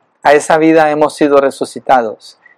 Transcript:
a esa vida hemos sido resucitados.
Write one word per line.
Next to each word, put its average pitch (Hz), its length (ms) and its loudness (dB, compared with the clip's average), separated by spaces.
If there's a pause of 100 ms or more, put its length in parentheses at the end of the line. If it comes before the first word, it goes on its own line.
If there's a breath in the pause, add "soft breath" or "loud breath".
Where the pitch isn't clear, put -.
(220)
a 139 120 2
esa 156 240 0
vida 160 320 2
hemos 147 260 -2
sido 143 220 0
resucitados. 131 1000 -4 (200 soft breath)